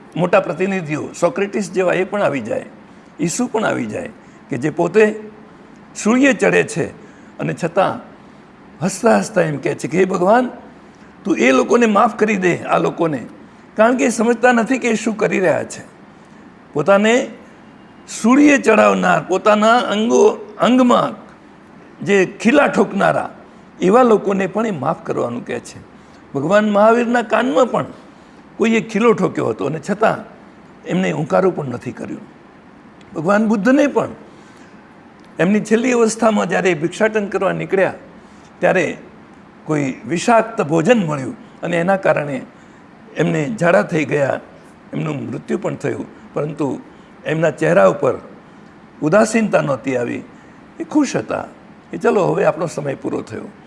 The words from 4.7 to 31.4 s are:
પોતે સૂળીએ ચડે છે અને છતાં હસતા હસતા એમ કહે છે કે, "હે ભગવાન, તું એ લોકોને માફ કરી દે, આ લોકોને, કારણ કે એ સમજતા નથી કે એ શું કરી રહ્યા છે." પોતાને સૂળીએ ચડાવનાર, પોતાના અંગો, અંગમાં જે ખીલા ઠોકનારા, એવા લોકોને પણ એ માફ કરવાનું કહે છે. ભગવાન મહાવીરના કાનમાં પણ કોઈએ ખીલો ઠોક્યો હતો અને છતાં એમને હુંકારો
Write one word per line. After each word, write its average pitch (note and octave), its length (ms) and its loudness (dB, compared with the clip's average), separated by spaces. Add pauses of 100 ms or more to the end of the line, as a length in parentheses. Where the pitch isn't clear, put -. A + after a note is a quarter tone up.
પોતે G3+ 500 2 (840)
સૂળીએ B3+ 300 4
ચડે F3+ 300 2
છે D3+ 240 -6 (520)
અને D#3+ 160 -4 (100)
છતાં D#3+ 360 -2 (840)
હસતા G#3+ 340 2
હસતા F#3 240 -2
એમ D#3 140 -2
કહે C3+ 180 -4
છે - 140 -8
કે, E3 100 -2
"હે F#3+ 60 4
ભગવાન, F#3+ 460 2 (720)
તું - 140 -2
એ B3 140 4
લોકોને A#3+ 340 2
માફ A3 320 2
કરી G#3+ 180 0
દે, F#3 220 0
આ - 200 -2
લોકોને, D#3+ 480 -2 (500)
કારણ A#3+ 200 4
કે A#3+ 80 0
એ - 40 2
સમજતા A#3 440 2
નથી A#3+ 260 0
કે A#3+ 100 -2
એ A3+ 60 2
શું G#3+ 220 -4
કરી G3 240 0
રહ્યા C#3 240 0
છે." - 300 -16 (760)
પોતાને G3 540 2 (960)
સૂળીએ A#3 360 6
ચડાવનાર, F#3+ 680 4
પોતાના G#3+ 500 4
અંગો, A#3 500 2 (320)
અંગમાં B3 520 4 (920)
જે F#3 360 2
ખીલા C4+ 260 4
ઠોકનારા, F#3+ 680 0 (460)
એવા G#3 220 4
લોકોને G3 440 2
પણ G#3+ 200 -4
એ A3+ 40 -4
માફ C#3+ 360 -6
કરવાનું A#2+ 400 -6
કહે A#2+ 140 -8
છે. - 200 -18 (520)
ભગવાન G3 380 0
મહાવીરના A3+ 520 4
કાનમાં B3 440 0
પણ F3 180 -4 (720)
કોઈએ A3+ 240 2
ખીલો A3 320 2
ઠોક્યો D3+ 340 -2
હતો A2+ 200 -2
અને D3 140 -4 (100)
છતાં G3+ 260 0 (680)
એમને F3+ 240 -2
હુંકારો F3 400 0